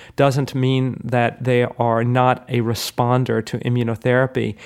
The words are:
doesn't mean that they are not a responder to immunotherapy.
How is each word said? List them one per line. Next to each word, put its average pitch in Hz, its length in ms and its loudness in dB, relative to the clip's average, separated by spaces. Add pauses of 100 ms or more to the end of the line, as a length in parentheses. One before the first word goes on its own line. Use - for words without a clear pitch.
(160)
doesn't 139 360 2
mean 131 520 0
that 120 400 -2
they 123 180 2
are 117 400 0
not 127 460 2
a 123 120 0
responder 117 840 0
to 123 140 -8
immunotherapy. 120 1040 0